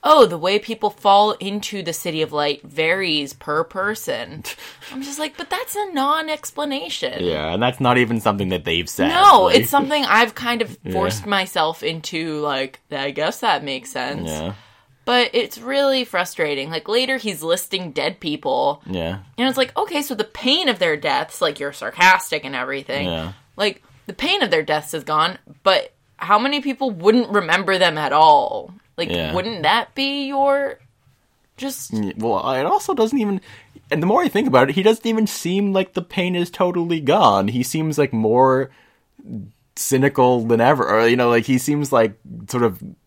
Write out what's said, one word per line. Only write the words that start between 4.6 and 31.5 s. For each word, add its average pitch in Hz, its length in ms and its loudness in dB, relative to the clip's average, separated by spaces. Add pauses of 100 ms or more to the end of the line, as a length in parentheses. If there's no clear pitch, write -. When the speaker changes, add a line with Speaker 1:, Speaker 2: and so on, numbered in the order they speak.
Speaker 2:
<laughs> - 240 -20
Speaker 1:
I'm 269 120 -10
just 285 160 -12
like, 302 180 -6
"But - 120 -12
that's 415 260 -6
a 403 180 -6
non-explanation." 294 1300 -4
Speaker 2:
Yeah, 78 300 -2
and 107 80 -2
that's 127 180 -2
not 127 180 2
even 117 220 2
something 101 300 0
that 90 160 -4
they've 85 240 -2
said, - 200 0
Speaker 1:
No, 349 340 8
Speaker 2:
like - 160 4
Speaker 1:
it's - 100 -2
something 285 360 0
I've 220 300 2
kind 240 260 -4
of - 180 -6
Speaker 2:
<laughs> - 40 -20
Yeah. 92 100 -6
Speaker 1:
forced 90 320 -2
myself 185 580 -2
into, 160 560 -6
like, 135 400 -4 (120)
I 143 200 -6
guess 147 300 -4
that 170 220 0
makes 135 280 -10
sense. 127 380 -6
Speaker 2:
Yeah. 78 240 -6 (520)
Speaker 1:
But 240 280 2
it's 233 260 -2
really 269 440 0
frustrating. 156 680 -4
Like, 156 160 -8
later 254 300 0
he's 190 260 -6
listing 180 480 -4
dead 151 280 -4
people. 143 680 -2
Speaker 2:
Yeah. 90 320 -4 (180)
Speaker 1:
And 240 100 0
it's 254 100 -2
like, 262 200 -2
okay, 339 240 -4
so 285 140 -8
the 208 80 -2
pain 302 440 -2
of 214 120 -2
their 165 180 0
deaths, 147 440 -4
like, 156 180 -2
you're 143 140 -8
sarcastic 180 680 2
and 135 120 -10
everything. 135 500 -6
Speaker 2:
Yeah. 85 280 -6 (220)
Speaker 1:
Like, - 280 -4 (240)
the 196 60 -12
pain 370 280 -2
of 226 80 -2
their 160 140 2
deaths 151 320 -4
is 147 80 -6
gone, 160 340 0 (240)
but - 320 0 (240)
how 196 220 2
many 277 200 -2
people 269 300 -4
wouldn't 214 400 2
remember 190 480 0
them 165 220 2
at 139 140 -2
all? 151 600 4 (240)
Like, 170 140 -4
Speaker 2:
Yeah. 80 220 -2
Speaker 1:
wouldn't 185 280 -4
that 175 320 0
be 277 340 -4
your 277 520 0 (760)